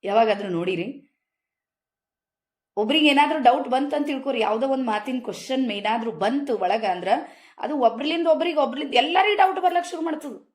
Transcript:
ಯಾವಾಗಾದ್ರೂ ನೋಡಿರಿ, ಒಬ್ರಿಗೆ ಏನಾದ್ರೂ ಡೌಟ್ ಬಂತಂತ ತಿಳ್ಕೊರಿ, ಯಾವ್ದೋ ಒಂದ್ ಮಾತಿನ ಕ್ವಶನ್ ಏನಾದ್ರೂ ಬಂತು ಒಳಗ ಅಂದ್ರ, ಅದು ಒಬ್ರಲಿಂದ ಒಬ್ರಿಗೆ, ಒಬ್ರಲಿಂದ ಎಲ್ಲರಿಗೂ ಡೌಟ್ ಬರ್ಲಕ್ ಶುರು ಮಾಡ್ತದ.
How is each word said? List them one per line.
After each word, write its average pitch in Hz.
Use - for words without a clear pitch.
ಯಾವಾಗಾದ್ರೂ 208
ನೋಡಿರಿ, 180
ಒಬ್ರಿಗೆ 285
ಏನಾದ್ರೂ 294
ಡೌಟ್ 269
ಬಂತಂತ 285
ತಿಳ್ಕೊರಿ, 262
ಯಾವ್ದೋ 220
ಒಂದ್ 262
ಮಾತಿನ 226
ಕ್ವಶನ್ 254
ಏನಾದ್ರೂ 220
ಬಂತು 226
ಒಳಗ 190
ಅಂದ್ರ, 180
ಅದು 294
ಒಬ್ರಲಿಂದ 285
ಒಬ್ರಿಗೆ, 320
ಒಬ್ರಲಿಂದ 269
ಎಲ್ಲರಿಗೂ 359
ಡೌಟ್ 381
ಬರ್ಲಕ್ 349
ಶುರು 330
ಮಾಡ್ತದ. 302